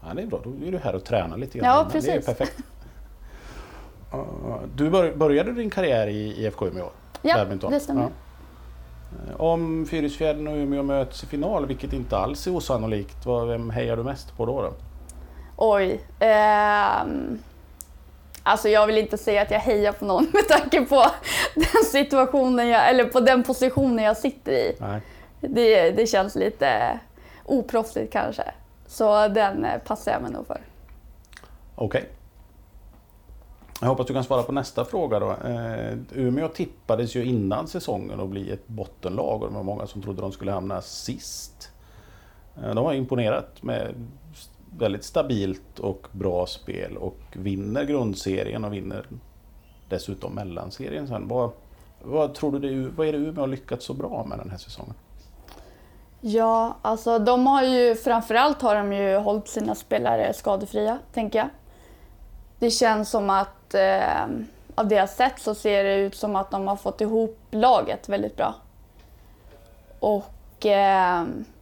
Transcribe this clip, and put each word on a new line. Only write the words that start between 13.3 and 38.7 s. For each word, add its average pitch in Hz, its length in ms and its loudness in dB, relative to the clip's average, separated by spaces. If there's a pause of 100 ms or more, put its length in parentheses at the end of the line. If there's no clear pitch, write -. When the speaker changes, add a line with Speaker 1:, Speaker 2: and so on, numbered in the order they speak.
Speaker 1:
vem 117 220 -4
hejar 117 260 -2
du 113 60 -4
mest 139 340 -8
på 113 100 -2
då, 127 160 -2
då? 73 100 -4 (840)
Speaker 2:
Oj. 202 440 2 (200)
Ehm, 214 1160 4 (1040)
alltså 214 260 2
jag 214 180 6
vill 214 120 4
inte 214 200 -2
säga 208 240 2
att 208 80 -2
jag 208 100 2
hejar 208 320 2
på 202 120 -8
någon 202 200 4
<laughs> 311 80 -2
med 415 160 4
tanke 294 360 6
på 254 200 8 (500)
den 330 380 6
situationen 254 760 4
jag, 233 220 6
eller 247 140 6
på 247 160 2
den 254 220 6
positionen 254 640 2
jag 214 120 4
sitter - 360 -4
i. 107 280 0
Speaker 1:
Nej. 104 200 -4 (400)
Speaker 2:
Det, 220 500 6
det 208 160 2
känns 202 280 0
lite 139 640 0 (460)
oproffsigt 220 680 -2
kanske. - 320 -2 (420)
Så 214 420 4
den, 202 360 0
eh, - 140 -2
passar - 340 -4
jag - 100 -2
mig 127 80 -8
nog - 160 -10
för. - 140 -8 (1120)
Speaker 1:
Okej. 110 340 -2 (1700)
Jag 120 80 0
hoppas 127 180 0
du 139 80 -6
kan 131 100 0
svara 127 180 0
på 127 100 -6
nästa 135 320 -4
fråga 139 340 -2
då. 101 120 -2
Eh, 113 640 -6 (180)
Umeå 135 360 0
tippades 120 680 -4
ju 123 80 -2
innan 120 440 0
säsongen 101 520 -6
att 95 80 -6
bli 98 240 -8
ett - 160 -12
bottenlag 107 760 -6